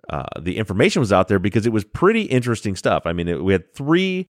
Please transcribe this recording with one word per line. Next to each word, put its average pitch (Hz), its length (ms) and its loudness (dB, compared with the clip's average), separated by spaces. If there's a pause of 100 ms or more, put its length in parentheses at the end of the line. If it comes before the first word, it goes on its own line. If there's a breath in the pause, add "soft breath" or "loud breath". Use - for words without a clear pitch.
uh, - 320 -10
the 85 180 -6
information 110 420 0
was 104 120 0
out 95 180 4
there, 101 100 4
because 104 260 0
it 117 80 0
was 107 100 0
pretty 214 420 0
interesting 120 500 -2
stuff. 85 320 -2
I 85 60 -2
mean, 85 140 -2
it, 85 160 -2
we 95 100 2
had - 200 -2
three 180 560 0